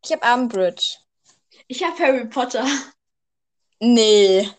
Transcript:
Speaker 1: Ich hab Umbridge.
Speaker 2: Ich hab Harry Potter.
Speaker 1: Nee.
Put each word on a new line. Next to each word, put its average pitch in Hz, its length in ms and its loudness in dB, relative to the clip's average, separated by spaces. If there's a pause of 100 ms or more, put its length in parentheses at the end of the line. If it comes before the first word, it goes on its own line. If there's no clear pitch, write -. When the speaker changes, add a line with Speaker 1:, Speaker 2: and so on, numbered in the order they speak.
Speaker 1:
Ich - 80 -8
hab 311 120 -6 (120)
Umbridge. 202 600 -4 (680)
Speaker 2:
Ich 254 160 -8
hab 339 160 -6
Harry 269 260 0
Potter. 247 400 -6 (1120)
Speaker 1:
Nee. 208 720 4 (100)